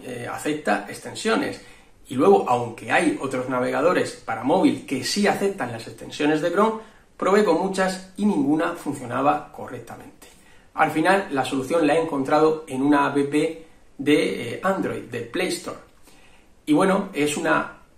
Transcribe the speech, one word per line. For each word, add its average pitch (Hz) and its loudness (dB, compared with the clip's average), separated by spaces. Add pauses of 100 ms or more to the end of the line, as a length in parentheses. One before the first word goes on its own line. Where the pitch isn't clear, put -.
eh, 120 -10
acepta - -4
extensiones. - -4 (480)
Y - -10
luego, 180 6
aunque 120 -2
hay 160 2
otros 127 -4
navegadores 127 0
para 113 -8
móvil 151 2
que 127 -4
sí 202 0
aceptan 175 -2
las 117 -12
extensiones 151 -2
de 170 0
Chrome, 214 2 (360)
probé 202 4
con 165 2
muchas 190 -2
y 202 -2
ninguna 160 2
funcionaba 135 -4
correctamente. - -16 (460)
Al - 2
final, 180 2
la 131 0
solución 151 0
la 143 4
he - 4
encontrado 151 2
en 131 -4
una 143 4
app 135 -2
de, 147 0 (320)
eh, 131 0
Android, 156 -2
de 120 -10
Play 175 -4
Store. - -8 (880)
Y 151 2
bueno, 190 4
es 147 0
una 156 -2 (180)